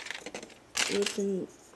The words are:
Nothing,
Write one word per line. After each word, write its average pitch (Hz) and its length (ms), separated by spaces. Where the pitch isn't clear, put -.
Nothing, 202 560